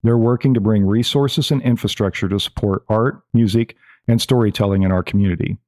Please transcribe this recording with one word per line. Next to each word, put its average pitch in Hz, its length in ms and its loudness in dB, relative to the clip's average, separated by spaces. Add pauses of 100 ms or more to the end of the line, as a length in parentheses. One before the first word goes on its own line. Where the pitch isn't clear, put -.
They're 117 140 2
working 120 380 2
to 113 60 2
bring 104 260 2
resources 127 640 0
and 139 120 0
infrastructure 104 680 -2
to 98 100 -2
support - 500 -4
art, 113 340 0 (120)
music, 113 420 0 (300)
and 117 160 2
storytelling 101 640 0
in 92 80 0
our 92 100 0
community. 98 640 -2